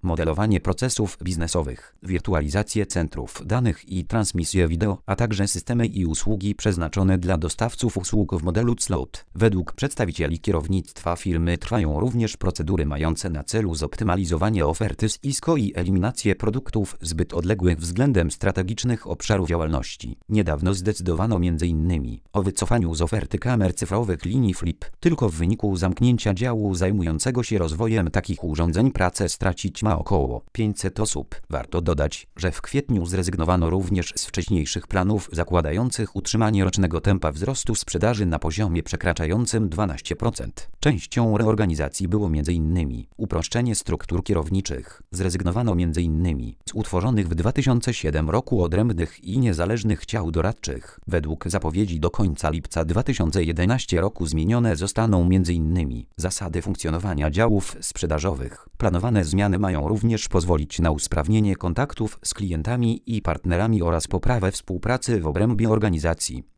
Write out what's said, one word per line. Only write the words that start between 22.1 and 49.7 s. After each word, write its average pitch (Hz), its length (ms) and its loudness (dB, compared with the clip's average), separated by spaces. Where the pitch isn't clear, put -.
o 101 100 2
wycofaniu 92 520 2
z 76 60 -2
oferty 95 380 -2
kamer 120 360 2
cyfrowych 98 500 -2
linii 107 280 2
Flip. - 320 -4
Tylko 160 300 2
w 80 60 -6
wyniku 95 400 0
zamknięcia 104 580 2
działu 107 420 0
zajmującego 95 680 0
się 110 140 -2
rozwojem 87 540 0
takich 90 320 -2
urządzeń 85 480 2
pracę 90 380 0
stracić - 540 -2
ma 104 160 2
około 69 520 0
pięćset 104 480 -2
osób. - 360 -4
Warto 78 320 -2
dodać, 76 540 0
że 90 160 0
w - 100 -8
kwietniu 127 440 0
zrezygnowano 87 640 2
również 90 460 0
z - 100 -4
wcześniejszych - 600 -2
planów 98 440 0
zakładających 87 840 0
utrzymanie 104 480 2
rocznego 87 380 2
tempa 92 300 2
wzrostu 107 440 -2
sprzedaży 104 500 0
na 80 140 2
poziomie 82 440 0
przekraczającym 90 840 0
dwanaście 82 460 -2
procent. - 540 -4
Częścią 117 580 2
reorganizacji 98 720 2
było 101 220 2
między 76 240 0
innymi 78 640 0
uproszczenie 107 580 -2
struktur 87 480 -2
kierowniczych. 82 800 -2
Zrezygnowano 90 640 0
między 87 260 0
innymi 78 560 0
z - 40 -14
utworzonych 101 540 0
w 82 80 -2
dwa 87 160 0
tysiące 131 420 2
siedem 78 360 -2
roku 101 340 2
odrębnych 87 600 0
i 104 160 -2
niezależnych 104 640 0